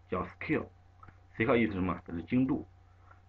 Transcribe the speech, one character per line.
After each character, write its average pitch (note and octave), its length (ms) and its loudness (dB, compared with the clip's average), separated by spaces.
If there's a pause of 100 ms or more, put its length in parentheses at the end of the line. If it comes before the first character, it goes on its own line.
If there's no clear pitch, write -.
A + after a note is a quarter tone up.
叫 F2+ 160 -2
scale。 - 440 -4 (680)
scale A#2+ 200 2
意 A#2 100 4
思 G2+ 80 -2
是 F#2 60 -2
什 F#2 40 0
么？ F2+ 240 -2
就 E2+ 60 -10
是 E2+ 100 -4
精 B2+ 220 2
度。 C3+ 220 -2 (600)